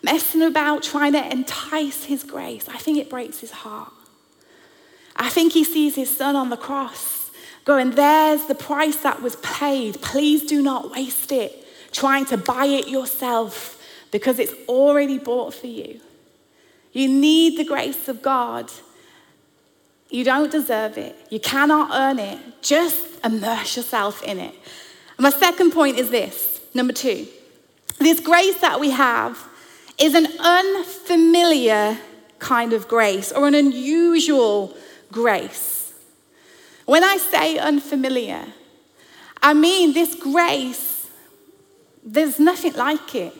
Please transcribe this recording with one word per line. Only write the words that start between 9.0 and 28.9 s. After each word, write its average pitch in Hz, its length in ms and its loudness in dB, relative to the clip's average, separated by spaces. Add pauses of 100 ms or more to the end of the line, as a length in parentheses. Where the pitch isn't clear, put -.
was 233 160 -8
paid. 262 640 -4
Please 294 420 2
do 294 180 0
not 269 300 -2
waste 262 400 -6
it 240 340 -4 (280)
trying 269 320 0
to 262 100 -2
buy 247 300 -2
it 277 240 0
yourself 247 880 -6 (340)
because 226 260 -2
it's - 160 -4 (140)
already 277 500 2
bought 240 360 -6
for - 140 -16
you." 226 340 -14 (920)
You 269 160 0
need 311 500 4
the 320 60 -2
grace 277 460 -6
of 233 120 -8
God. 240 480 -2 (1400)
You 240 160 -4
don't 277 260 2
deserve 220 460 -2
it. - 180 -12 (140)
You 220 100 -6
cannot 294 540 2
earn 269 260 0
it. 202 180 -8 (240)
Just 311 360 0 (260)
immerse 220 540 -4
yourself 214 460 -4
in 190 160 -8
it. - 160 -14 (640)
And 247 60 2
my 277 60 6
second 349 420 4
point 277 280 2
is 254 100 -2
this, - 500 -4 (140)
number 254 200 -2
two. - 340 -4 (720)
This 320 200 4
grace 349 420 4
that 320 180 0
we 285 120 0